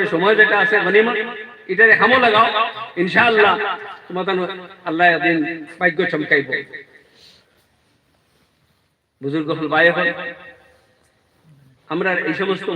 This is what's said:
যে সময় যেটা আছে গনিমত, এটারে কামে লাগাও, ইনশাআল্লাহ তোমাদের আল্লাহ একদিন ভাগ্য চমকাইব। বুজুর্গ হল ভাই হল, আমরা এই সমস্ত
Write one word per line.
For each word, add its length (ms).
যে 140
সময় 260
যেটা 220
আছে 140
গনিমত, 300
এটারে 280
কামে 240
লাগাও, 240
ইনশাআল্লাহ 520
তোমাদের 300
আল্লাহ 260
একদিন 240
ভাগ্য 180
চমকাইব। 360
বুজুর্গ 260
হল 160
ভাই 120
হল, 120
আমরা 180
এই 120
সমস্ত 360